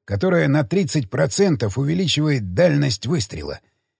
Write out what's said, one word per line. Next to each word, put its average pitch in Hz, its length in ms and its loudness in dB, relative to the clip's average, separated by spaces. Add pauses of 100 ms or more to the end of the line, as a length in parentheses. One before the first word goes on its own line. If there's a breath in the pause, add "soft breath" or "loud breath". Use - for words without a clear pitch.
которая 165 420 2
на 143 160 4
тридцать 156 460 0
процентов 156 720 0
увеличивает 147 720 0
дальность 143 540 2
выстрела. 76 540 -4 (380)